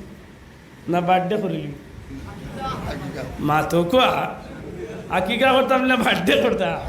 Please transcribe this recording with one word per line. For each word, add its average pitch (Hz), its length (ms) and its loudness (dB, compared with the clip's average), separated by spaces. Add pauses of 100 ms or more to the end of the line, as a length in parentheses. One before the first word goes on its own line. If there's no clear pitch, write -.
(880)
না 175 120 2
বার্থডে 180 360 2
করিলি? 156 340 -2 (1700)
মা 151 300 2
তো 170 140 4
কোয়া, 214 520 2 (760)
আকিকা 233 440 2
করতাম 262 320 4
না 254 100 4
বার্থডে 220 460 2
করতা? 175 480 2